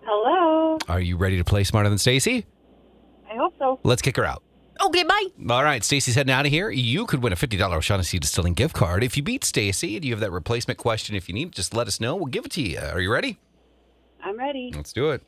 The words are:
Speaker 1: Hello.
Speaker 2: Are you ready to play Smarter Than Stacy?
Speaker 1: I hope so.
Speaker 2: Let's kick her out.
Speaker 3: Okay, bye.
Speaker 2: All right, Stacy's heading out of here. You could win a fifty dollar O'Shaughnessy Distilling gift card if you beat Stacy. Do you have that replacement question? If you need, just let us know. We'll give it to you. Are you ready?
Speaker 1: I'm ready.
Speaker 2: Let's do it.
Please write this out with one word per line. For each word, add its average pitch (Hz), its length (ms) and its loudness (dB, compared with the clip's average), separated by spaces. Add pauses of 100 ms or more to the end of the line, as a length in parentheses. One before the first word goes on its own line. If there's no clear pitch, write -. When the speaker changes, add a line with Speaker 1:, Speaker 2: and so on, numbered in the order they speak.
Speaker 1:
Hello. 320 680 4 (100)
Speaker 2:
Are 90 140 2
you 90 160 0
ready 95 200 2
to 87 60 2
play 101 220 4
Smarter 104 240 4
Than 104 80 2
Stacy? 135 480 2 (840)
Speaker 1:
I 220 60 -10
hope 320 240 -2
so. 262 240 0
Speaker 2:
Let's - 180 2
kick 135 140 -2
her 120 100 0
out. 67 160 -4 (380)
Speaker 3:
Okay, 359 240 2
bye. 392 220 2 (240)
Speaker 2:
All 123 160 4
right, 139 180 2
Stacy's 131 320 2
heading 135 160 2
out 135 140 2
of 143 60 2
here. 170 180 0
You 131 380 0
could 135 140 -2
win 117 120 0
a - 20 -2
fifty 101 220 -2
dollar 90 200 2
O'Shaughnessy 92 420 0
Distilling 85 340 0
gift 131 200 0
card 92 300 2
if 131 140 -2
you 147 60 -2
beat 240 200 -4
Stacy. 147 560 -2
Do 151 80 -6
you 120 60 0
have 104 80 -4
that 104 100 -2
replacement 120 460 -4
question? 110 380 -2
If 95 120 -6
you 87 80 -8
need, 165 160 -6
just - 220 -8
let 117 140 0
us 98 120 -4
know. 120 160 -2
We'll 175 120 -4
give 180 180 -6
it 277 80 -12
to 170 80 -4
you. 87 180 -4
Are 73 220 -4
you 92 100 0
ready? 190 260 -2 (880)
Speaker 1:
I'm 202 140 -6
ready. 262 360 -6
Speaker 2:
Let's - 200 -12
do 139 160 -2
it. 131 180 -6